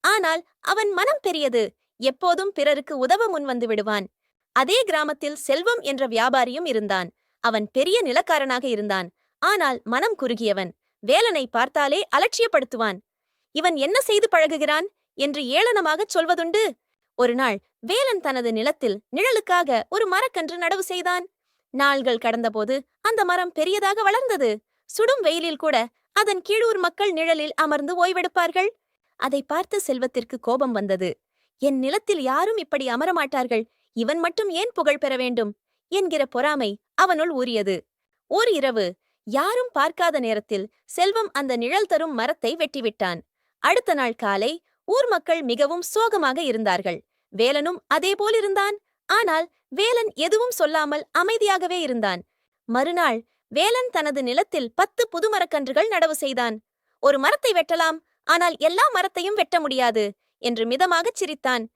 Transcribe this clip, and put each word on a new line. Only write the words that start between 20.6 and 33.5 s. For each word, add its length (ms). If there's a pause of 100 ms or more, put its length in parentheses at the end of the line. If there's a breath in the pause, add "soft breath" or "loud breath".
செய்தான். 440 (480)
நாள்கள் 500
கடந்தபோது 500 (260)
அந்த 240
மரம் 280
பெரியதாக 500
வளர்ந்தது. 480 (400)
சுடும் 300
வெயிலில் 440
கூட 120 (360)
அதன் 300
கீழ் 220
ஊர் 140
மக்கள் 340
நிழலில் 420
அமர்ந்து 420
ஓய்வெடுப்பார்கள். 720 (500)
அதை 220
பார்த்து 380
செல்வத்திற்கு 580
கோபம் 340
வந்தது. 380 (520)
"என் 160
நிலத்தில் 440
யாரும் 340
இப்படி 320
அமரமாட்டார்கள். 760 (280)